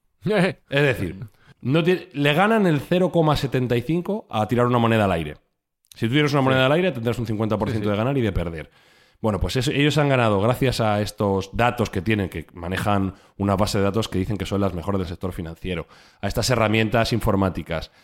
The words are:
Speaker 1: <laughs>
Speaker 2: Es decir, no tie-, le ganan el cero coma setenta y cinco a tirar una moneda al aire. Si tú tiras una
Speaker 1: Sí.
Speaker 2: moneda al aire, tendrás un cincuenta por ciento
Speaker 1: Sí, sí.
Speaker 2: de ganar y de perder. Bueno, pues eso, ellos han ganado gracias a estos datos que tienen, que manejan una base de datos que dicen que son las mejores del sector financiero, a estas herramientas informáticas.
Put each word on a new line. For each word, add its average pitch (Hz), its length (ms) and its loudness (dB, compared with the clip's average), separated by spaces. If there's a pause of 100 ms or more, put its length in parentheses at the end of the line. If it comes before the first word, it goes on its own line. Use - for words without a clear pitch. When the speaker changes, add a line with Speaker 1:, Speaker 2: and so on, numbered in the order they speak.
(240)
Speaker 1:
<laughs> - 20 -20
Speaker 2:
Es 175 560 0
decir, 104 360 0 (440)
no 151 220 0
tie-, 175 300 0
le 143 200 0
ganan 208 320 4
el 156 160 2
cero 180 300 0
coma 156 240 2
setenta 123 420 0
y 120 40 0
cinco 170 480 -4
a 110 180 -2
tirar 120 180 2
una 120 140 2
moneda 113 260 4
al 95 60 2
aire. 80 240 -4 (580)
Si 117 140 -2
tú 113 80 -2
tiras 147 180 2
una 143 80 2
Speaker 1:
Sí. 131 40 2
Speaker 2:
moneda 131 200 4
al 135 60 2
aire, 180 200 2
tendrás 117 280 -2
un 110 80 -4
cincuenta 107 300 0
por 190 120 -2
ciento 110 160 -2
Speaker 1:
Sí, 104 40 0
sí. - 20 0
Speaker 2:
de 101 60 0
ganar 131 200 0
y 127 40 0
de 107 120 0
perder. 85 380 -6 (500)
Bueno, 104 180 0
pues 90 160 -2
eso, 131 160 0
ellos 143 260 2
han 143 120 2
ganado 113 320 4
gracias 123 400 0
a 107 200 2
estos 98 520 -2
datos 117 360 0
que 95 120 -4
tienen, 101 260 0
que 82 260 -10
manejan 92 600 -2 (240)
una 98 180 2
base 101 220 0
de 98 80 2
datos 101 240 -2
que 92 100 -2
dicen 98 180 -2
que 92 80 -6
son 98 140 -2
las 98 140 0
mejores 95 260 -4
del 90 80 -4
sector 90 240 -8
financiero, 82 560 -8 (340)
a 101 60 -4
estas 101 220 -2
herramientas 110 640 2
informáticas. 95 800 -2 (120)